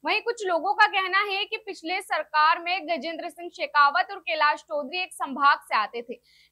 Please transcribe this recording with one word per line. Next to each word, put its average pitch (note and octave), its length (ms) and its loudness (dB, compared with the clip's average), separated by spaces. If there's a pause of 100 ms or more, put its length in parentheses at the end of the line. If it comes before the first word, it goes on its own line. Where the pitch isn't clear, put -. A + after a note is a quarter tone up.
वहीं F#4 180 0
कुछ A#4 240 -4
लोगों F4 280 0
का G#4+ 140 6
कहना F#4+ 340 0
है G4+ 220 -2
कि A4 140 -8
पिछले F#4 440 -6
सरकार D#4 580 2
में F4 260 -4
गजेंद्र E4 420 -6
सिंह E4+ 220 -14
शेखावत D4 600 2
और G4 100 -10
कैलाश D4+ 400 0
चौधरी D4+ 420 -6
एक F#4 120 -8
संभाग C#4+ 460 2
से - 160 -2
आते A3 260 -2
थे, A#3 160 -14 (340)